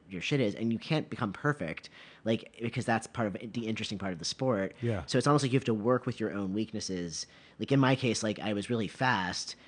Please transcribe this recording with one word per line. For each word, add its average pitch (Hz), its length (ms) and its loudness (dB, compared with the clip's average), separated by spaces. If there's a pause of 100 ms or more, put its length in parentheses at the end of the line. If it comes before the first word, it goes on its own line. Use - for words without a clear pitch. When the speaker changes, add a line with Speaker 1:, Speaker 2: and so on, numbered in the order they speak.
(100)
Speaker 1:
your 92 100 -8
shit 143 200 0
is, 104 140 2
and 113 160 0
you 113 80 0
can't - 300 -2
become 110 240 -2
perfect, 92 560 -4 (360)
like, 110 360 -2
because 117 240 -4
that's 113 220 2
part 113 220 -2
of 98 240 -8
the 117 140 -4
interesting 110 300 -4
part 95 160 -4
of 82 60 -8
the 82 80 -6
sport. 107 560 0
Speaker 2:
Yeah. 107 240 0
Speaker 1:
So - 100 0
it's 123 100 4
almost 143 160 6
like 127 100 2
you 135 60 6
have - 80 0
to 117 80 4
work 120 300 2
with 120 160 -4
your 107 140 0
own 98 180 -2
weaknesses. 95 760 -4 (320)
Like, 110 140 -2
in 139 80 8
my 135 140 6
case, 120 280 2
like, 107 160 0
I 101 140 -2
was 101 160 -2
really 113 200 0
fast, 98 680 0 (120)